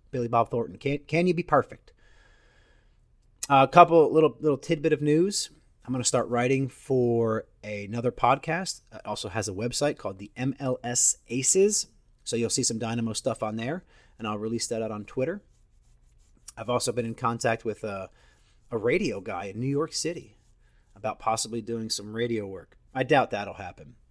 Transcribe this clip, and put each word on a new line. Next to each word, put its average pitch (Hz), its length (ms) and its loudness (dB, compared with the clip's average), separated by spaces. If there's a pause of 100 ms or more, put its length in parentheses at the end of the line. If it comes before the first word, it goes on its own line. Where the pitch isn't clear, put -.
Billy 120 200 -4
Bob 117 200 2
Thornton, 92 280 -4
"Can, 143 220 -2
can 170 280 0
you 180 60 2
be 170 100 -2
perfect?" - 480 -2 (1600)
A 135 180 8
couple 165 420 10
little, 156 300 4
little 147 180 0
tidbit 156 360 0
of 143 80 -2
news. 165 480 2 (340)
I'm 123 80 -10
gonna 127 140 -4
start 120 240 0
writing 127 400 0
for 117 760 0 (140)
another 107 520 -4
podcast. 160 680 0 (100)
It - 100 -16
also 104 240 -6
has 104 220 -4
a 95 40 -8
website 123 440 -2
called 98 200 -8
the 101 200 -14
M 127 240 -2
L 127 200 -2
S - 360 0 (100)
Aces. 190 600 2 (360)
So - 140 -4
you'll 113 120 -2
see 131 140 0
some 113 160 -2
Dynamo 113 320 -4
stuff 113 320 -4
on 110 140 -4
there, 135 260 -6 (340)
and 110 80 -10
I'll 107 120 -4
release 110 300 -4
that 113 140 -2
out 110 100 -4
on 104 120 -8
Twitter. 156 380 -4 (1120)
I've 110 140 -10
also 120 240 0
been 117 120 -2
in 113 100 -8
contact 117 500 -2
with 107 180 -6
a, 98 260 -8 (600)
a 117 80 -6
radio 120 420 0
guy 95 260 -8
in 101 140 -10
New 127 80 -4
York 143 240 -2
City - 460 -8 (580)
about 104 240 -6
possibly 113 420 -4
doing 113 280 -6
some 107 240 -6
radio 113 340 -2
work. - 300 -14 (180)
I 131 80 0
doubt 127 280 4
that'll 104 240 -6
happen. - 400 -16 (160)